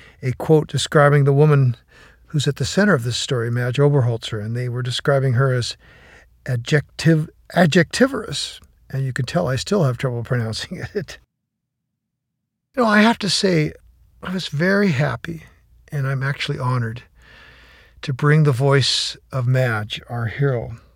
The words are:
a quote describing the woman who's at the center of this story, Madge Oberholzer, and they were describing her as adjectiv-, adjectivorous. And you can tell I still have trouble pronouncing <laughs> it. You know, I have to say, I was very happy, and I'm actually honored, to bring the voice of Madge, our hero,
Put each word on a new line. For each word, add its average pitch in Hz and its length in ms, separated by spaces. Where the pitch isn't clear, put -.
a 127 120
quote 156 340
describing 143 560
the 139 100
woman 139 420
who's 147 200
at 143 100
the 131 80
center 202 280
of 120 100
this 120 140
story, 120 320
Madge 123 280
Oberholzer, 123 640
and 110 160
they 123 140
were 123 140
describing 131 500
her 131 180
as 123 240
adjectiv-, 151 840
adjectivorous. 180 1040
And 135 120
you 131 100
can 127 120
tell 170 220
I 131 80
still 196 280
have 127 140
trouble 120 260
pronouncing 113 540
<laughs> - 160
it. - 240
You 262 80
know, 226 40
I 208 140
have 226 160
to 196 120
say, 165 440
I 185 100
was 185 180
very 190 400
happy, 143 560
and 139 140
I'm 135 160
actually 139 380
honored, 120 420
to 139 100
bring 151 300
the 147 80
voice 135 640
of 127 160
Madge, 120 600
our 117 200
hero, 123 480